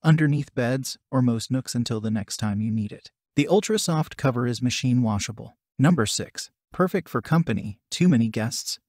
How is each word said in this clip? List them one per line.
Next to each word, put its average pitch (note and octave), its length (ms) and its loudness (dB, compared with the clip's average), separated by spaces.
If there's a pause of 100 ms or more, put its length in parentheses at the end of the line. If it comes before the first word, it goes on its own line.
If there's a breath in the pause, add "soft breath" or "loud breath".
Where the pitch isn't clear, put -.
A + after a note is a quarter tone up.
underneath D3+ 540 2
beds, B2+ 420 -2 (140)
or C3 100 2
most A#2 300 0
nooks B2+ 240 -4
until A#2 240 -2
the G#2+ 100 -4
next G#2+ 280 -4
time G#2 240 -2
you A2 100 -2
need A2 220 -4
it. - 180 -20 (240)
The C#3+ 140 2
ultra-soft F#3 640 0
cover B2 320 0
is A#2+ 140 -4
machine B2 400 2
washable. G#2 560 -4 (200)
Number C#3 280 4
six, - 460 -8 (200)
perfect F3+ 380 -2
for A#2 120 -2
company, A2+ 600 0 (100)
too F3+ 160 2
many A#2 220 4
guests - 580 -6